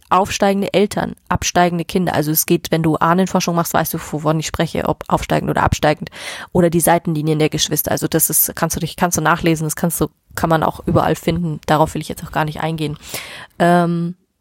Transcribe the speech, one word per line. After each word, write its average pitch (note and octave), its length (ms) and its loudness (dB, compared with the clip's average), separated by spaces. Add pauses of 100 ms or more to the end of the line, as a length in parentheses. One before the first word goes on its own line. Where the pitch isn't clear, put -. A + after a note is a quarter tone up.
(100)
aufsteigende G3 640 2
Eltern, - 440 0 (120)
absteigende F3 560 0
Kinder. F#3 300 -2
Also D3+ 160 0
es D#3 160 -2
geht, - 240 0
wenn E3 140 2
du D#3 120 2
Ahnenforschung F3+ 600 2
machst, E3+ 180 0
weißt E3 200 0
du, E3 40 -6
wovon D#3 400 -2
ich D#3 80 -4
spreche, - 420 -2
ob - 200 -4
aufsteigend D#3 420 0
oder D3 140 2
absteigend - 460 0 (420)
oder F3 180 4
die E3+ 80 2
Seitenlinien D#3 640 2
der D3+ 80 4
Geschwister. - 420 -2
Also D3+ 160 -2
das - 240 0
ist, - 240 -2
kannst - 220 -2
du D3 40 -4
dich, D#3+ 140 -4
kannst F3 240 -2
du D#3+ 40 0
nachlesen, E3 420 2
das D3+ 100 -4
kannst - 260 -2
du, D#3 60 2 (300)
kann E3 140 0
man D#3+ 120 4
auch - 240 -2
überall E3 300 2
finden. E3 500 -2
Darauf D#3 280 2
will D#3 80 -6
ich - 60 -12
jetzt - 160 -10
auch - 80 -12
gar D3+ 120 0
nicht D3+ 160 -6
eingehen. D#3 360 -4 (640)
Ähm, F3 560 2 (260)